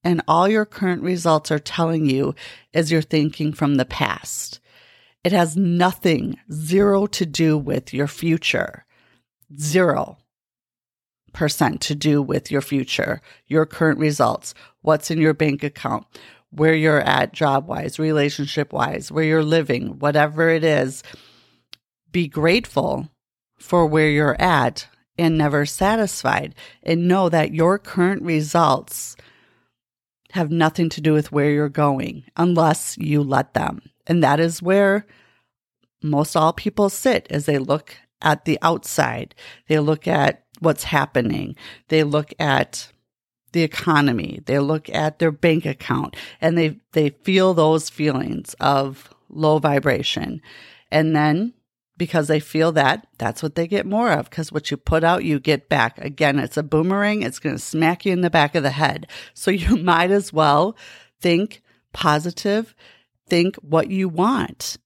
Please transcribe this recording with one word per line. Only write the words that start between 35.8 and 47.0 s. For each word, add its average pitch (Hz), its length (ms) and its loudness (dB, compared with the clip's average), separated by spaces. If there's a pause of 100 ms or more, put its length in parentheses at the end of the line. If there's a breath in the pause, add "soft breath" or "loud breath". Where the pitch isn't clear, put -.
most 151 320 0
all 160 160 4
people 202 380 -2
sit, - 400 -2
as 147 160 -4
they 147 120 0
look 139 380 -2 (260)
at - 240 0
the 160 160 0
outside. - 720 -4 (340 loud breath)
They 156 120 2
look 151 280 -2
at 147 360 0 (160)
what's 151 240 0
happening. 131 720 -2 (320 loud breath)
They 156 160 2
look 147 340 -2
at 135 540 -2 (600)
the 170 100 2
economy. 147 840 0
They 139 140 0
look 151 300 -2
at 151 300 -4
their 165 120 2
bank 160 340 0
account, - 520 -6 (240 loud breath)
and 165 160 2
they, 156 220 0 (120)
they 147 200 2 (120)